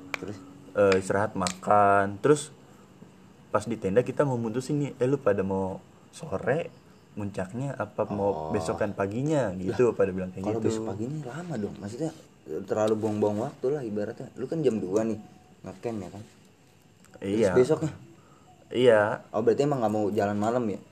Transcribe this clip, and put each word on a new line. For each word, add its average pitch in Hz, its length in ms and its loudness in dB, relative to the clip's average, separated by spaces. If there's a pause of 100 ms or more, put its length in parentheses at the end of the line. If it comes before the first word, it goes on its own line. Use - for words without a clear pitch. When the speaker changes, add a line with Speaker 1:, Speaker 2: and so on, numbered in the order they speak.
(140)
Speaker 1:
Terus? 101 220 -10 (360)
Speaker 2:
Eh, 101 240 6
istirahat, 98 360 0
makan. 101 880 4
Terus 147 320 4 (960)
pas 107 160 0
di 117 100 -4
tenda 104 280 2
kita 127 200 -2
mau 135 140 2
mutusin 117 420 -4
nih, 139 180 -2
"Eh, 127 100 0
lu 135 100 2
pada 101 240 2
mau 95 400 -2 (300)
sore 135 580 -4 (460)
muncaknya 101 580 -6
apa 107 340 -4
mau 101 220 -2
Speaker 1:
Oh. 95 80 0 (140)
Speaker 2:
besokan 107 420 -2
paginya?" 120 600 0
gitu, 92 340 2
Speaker 1:
Lah, - 80 0
Speaker 2:
pada 98 140 2
bilang 92 180 -6
kayak 95 160 -10
Speaker 1:
kalau 110 160 -2
Speaker 2:
gitu. 110 80 0
Speaker 1:
besok 110 180 -2
paginya 107 380 -6
lama 156 320 -10
dong. 101 200 -6
Maksudnya 120 340 -6 (520)
terlalu 107 340 0
buang-buang 107 440 0
waktu 131 300 -6
lah 147 120 -2
ibaratnya. 104 520 -6
Lu 120 100 -8
kan 160 160 -4
jam 120 160 2
dua 101 260 0
nih 110 140 -2 (460)
ngecamp 107 360 -10
ya 90 120 -10
kan? 98 120 -16 (960)
Terus - 80 -12 (160)
Speaker 2:
Iya. 101 120 4
Speaker 1:
besoknya? 143 400 2 (760)
Speaker 2:
Iya. 117 320 6 (300)
Speaker 1:
Oh, 107 100 -2
berarti 139 220 4
emang 143 180 2
nggak 107 120 2
mau 107 160 0
jalan 104 280 0
malam 117 320 0
ya? 95 120 -6 (120)